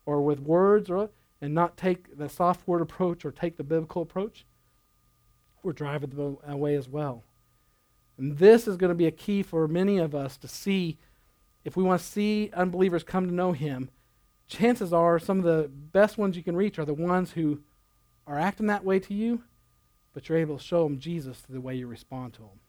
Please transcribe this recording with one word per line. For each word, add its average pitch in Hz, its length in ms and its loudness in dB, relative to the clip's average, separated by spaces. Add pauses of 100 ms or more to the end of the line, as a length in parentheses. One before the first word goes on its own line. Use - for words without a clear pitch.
or 143 160 0
with 143 180 2
words, 190 500 4
or, 196 200 -2 (320)
and 147 120 -4
not 170 240 2
take 180 400 -4
the 147 100 -8
soft 175 400 0
word 175 140 2
approach 170 420 -2
or 147 80 -8
take 165 240 -6
the 151 80 -10
biblical 160 380 -2
approach, 190 440 -8 (1160)
we're 185 80 -4
driving 143 380 -6
them 143 360 -6
away 147 300 -2
as 135 140 -4
well. 135 340 -6 (960)
And 143 200 -4
this 220 300 8
is 196 80 -2
gonna 175 200 2
be 170 120 2
a 156 40 2
key 202 300 -2
for 160 260 -2
many 190 300 0
of 160 160 0
us 139 240 -6
to - 100 -18
see, 185 500 -4 (680)
if - 140 -8
we 185 60 2
wanna 185 160 2
see 208 540 -2
unbelievers 180 500 0
come 185 240 -2
to 180 60 -4
know 180 200 0
him, 131 360 -6 (580)
chances 226 440 0
are 170 280 4
some 190 180 0
of 185 80 0
the 160 240 2
best 165 480 0
ones 196 180 0
you 175 80 -10
can 170 140 -2
reach 196 220 0
are 151 60 -4
the 147 80 -2
ones 175 380 0
who 147 300 -2 (680)
are 143 100 -6
acting 196 300 -2
that 202 160 0
way 190 160 2
to 190 140 -6
you, 233 300 -2 (720)
but 131 140 -14
you're 160 100 0
able 156 200 -2
to - 60 -16
show 170 200 2
them 143 160 -2
Jesus 139 400 -8
through - 160 -16
the 131 60 -8
way 131 140 -8
you 123 120 -8
respond 120 460 -12
to 104 80 -20
them. 101 280 -20